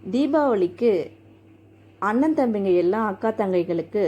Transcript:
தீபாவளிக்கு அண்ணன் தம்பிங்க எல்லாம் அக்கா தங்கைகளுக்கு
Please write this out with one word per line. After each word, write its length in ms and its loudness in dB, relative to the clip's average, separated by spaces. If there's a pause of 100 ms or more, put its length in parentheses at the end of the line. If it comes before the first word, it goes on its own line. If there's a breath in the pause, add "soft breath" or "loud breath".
(140)
தீபாவளிக்கு 760 2 (1160)
அண்ணன் 300 0
தம்பிங்க 340 0 (100)
எல்லாம் 280 0
அக்கா 280 -4
தங்கைகளுக்கு 680 -2